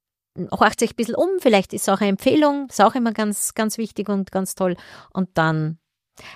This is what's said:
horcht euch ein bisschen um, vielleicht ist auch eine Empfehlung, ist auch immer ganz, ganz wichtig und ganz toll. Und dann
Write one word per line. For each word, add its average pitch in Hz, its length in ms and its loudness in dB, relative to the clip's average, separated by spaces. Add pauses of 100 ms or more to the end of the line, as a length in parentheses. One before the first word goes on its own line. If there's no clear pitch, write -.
(520)
horcht - 320 2
euch 220 80 0
ein - 60 -20
bisschen 220 180 -4
um, 330 140 2 (100)
vielleicht 202 320 2
ist - 180 -4
auch 196 120 0
eine 208 80 2
Empfehlung, 285 580 2
ist - 140 -2
auch 214 140 6
immer 233 180 0
ganz, 208 400 -4
ganz 220 240 -4
wichtig 214 320 -6
und 196 240 -4
ganz 190 220 -4
toll. 180 200 -2 (380)
Und 185 220 -2
dann 160 420 0 (580)